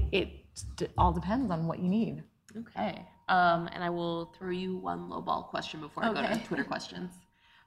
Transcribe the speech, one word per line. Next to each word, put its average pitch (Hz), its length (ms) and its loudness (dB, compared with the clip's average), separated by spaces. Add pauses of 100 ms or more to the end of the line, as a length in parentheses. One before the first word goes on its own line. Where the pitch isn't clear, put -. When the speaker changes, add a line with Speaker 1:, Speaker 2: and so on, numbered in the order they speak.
(120)
Speaker 1:
it - 160 2 (480)
d-, - 200 -2
all 170 160 8
depends 190 380 0
on 165 160 0
what 165 120 -2
you 180 100 2
need. 175 340 2 (340)
Speaker 2:
Okay. 214 500 -6 (220)
Um, 175 440 6
and 180 120 -6
I 175 60 0
will 170 480 -2
throw 185 120 -6
you 185 260 -2
one 180 320 -4
lowball 170 400 -2
question - 320 -6
before 151 240 -6
I 226 40 4
go 214 60 2
to - 180 0
Speaker 1:
Okay. 233 120 0
Speaker 2:
Twitter 143 200 -2
questions. - 480 -6 (540)